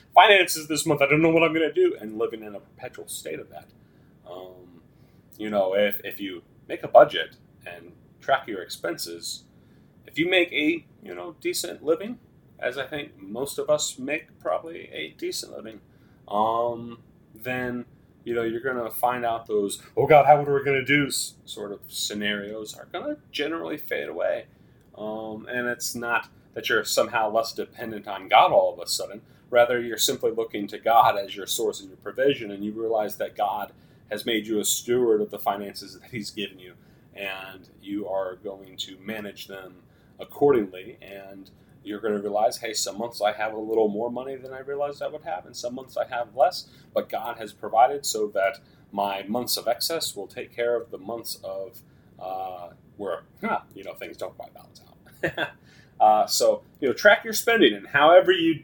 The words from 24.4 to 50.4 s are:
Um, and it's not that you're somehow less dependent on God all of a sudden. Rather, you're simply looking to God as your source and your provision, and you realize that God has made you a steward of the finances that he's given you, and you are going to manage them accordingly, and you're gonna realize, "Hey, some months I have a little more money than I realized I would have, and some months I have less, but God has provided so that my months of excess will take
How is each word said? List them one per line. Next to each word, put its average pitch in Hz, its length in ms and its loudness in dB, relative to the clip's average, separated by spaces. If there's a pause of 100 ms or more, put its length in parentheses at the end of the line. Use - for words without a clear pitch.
Um, 110 520 -10
and 123 180 -4
it's - 280 -6
not 117 340 -2 (240)
that - 160 -8
you're 110 140 2
somehow 110 480 0
less 113 220 0
dependent 110 540 -10
on 95 200 -10
God 139 240 8
all 92 220 4
of 87 60 -14
a 85 80 -10
sudden. 98 340 -6 (280)
Rather, 120 320 6
you're 117 160 -6
simply 120 340 0
looking 110 360 -6
to 104 100 -12
God 110 400 6
as 98 180 -8
your 95 120 -10
source 107 320 -2
and 98 100 -18
your 92 80 -20
provision, 123 540 -2
and 98 120 -10
you 107 100 -4
realize 110 440 -4
that - 180 -8
God 101 360 -4 (400)
has 107 140 -8
made 110 200 0
you 107 140 -2
a 98 60 -2
steward 120 560 2
of 104 100 -4
the 101 80 -12
finances 101 600 -6
that - 120 -20
he's 107 180 -8
given 98 300 -10
you, 90 140 -20 (420)
and 95 540 -12 (120)
you 101 260 -6
are 95 280 -4
going 95 420 -14
to 95 220 -10
manage 104 480 -10
them 95 280 -16 (440)
accordingly, 104 800 0
and 98 480 -18 (340)
you're 101 160 -8
gonna 104 220 0
realize, 104 360 2
"Hey, 110 160 -8
some 98 240 -4
months 117 240 -6
I 104 120 4
have 107 200 -4
a 107 60 -8
little 110 280 2
more 110 240 -2
money 131 240 -8
than 131 180 -14
I 131 60 -12
realized 143 420 -6
I 143 60 -6
would 147 160 -10
have, 175 220 -8
and 123 100 -20
some 123 180 -8
months 131 240 -10
I 120 100 -2
have 120 280 -6
less, 160 320 2 (260)
but 107 160 -2
God 113 300 -6
has 107 140 -10
provided 123 520 2
so 107 220 -2
that 98 320 0 (320)
my 101 320 -4
months 113 340 -2
of 98 100 -4
excess - 480 -4
will 98 120 -10
take 120 260 -14